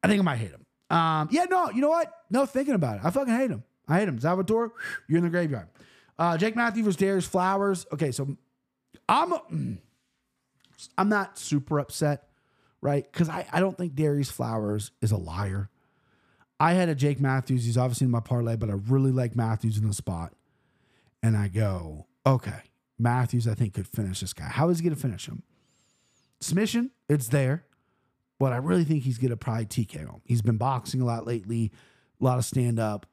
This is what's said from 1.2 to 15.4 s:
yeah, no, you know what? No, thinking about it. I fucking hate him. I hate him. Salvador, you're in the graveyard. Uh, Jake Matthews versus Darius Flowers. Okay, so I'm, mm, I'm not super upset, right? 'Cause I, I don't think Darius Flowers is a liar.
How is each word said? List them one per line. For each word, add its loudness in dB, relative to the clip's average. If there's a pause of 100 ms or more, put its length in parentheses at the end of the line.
yeah, 2
no, 2
you -2
know 4
what? 0 (180)
No, 2
thinking -2
about 0
it. -10
I 2
fucking 0
hate 0
him. -6 (240)
I 4
hate 2
him. -4
Salvador, 0 (360)
you're 4
in 4
the 0
graveyard. -2 (500)
Uh, 2
Jake 0
Matthews 0
versus 2
Darius 2
Flowers. 0
Okay, -2
so -4 (720)
I'm, 4
mm, -6 (1160)
I'm 2
not 0
super 0
upset, -2 (520)
right? -2
'Cause 0
I, -6
I 0
don't 2
think -6
Darius 2
Flowers -4 (100)
is 2
a 2
liar. -4 (880)